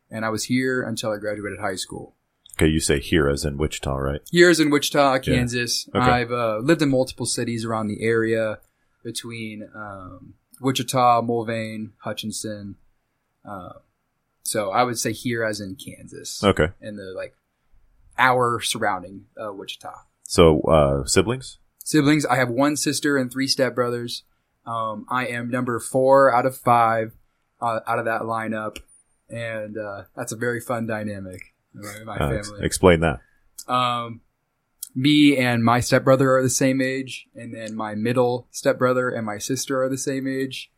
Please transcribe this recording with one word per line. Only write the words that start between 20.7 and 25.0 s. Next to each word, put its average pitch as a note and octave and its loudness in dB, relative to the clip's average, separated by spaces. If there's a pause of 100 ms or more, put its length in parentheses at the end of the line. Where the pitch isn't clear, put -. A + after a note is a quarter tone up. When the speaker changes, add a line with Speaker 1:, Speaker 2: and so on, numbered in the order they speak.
Speaker 2:
siblings? A#2 0 (240)
Speaker 1:
Siblings. D3 2
I B2 2
have B2+ 2
one C#3+ 0
sister C#3+ -2
and B2+ -2
three C3 -4
stepbrothers. A#2+ -2 (460)
Um, A2 -6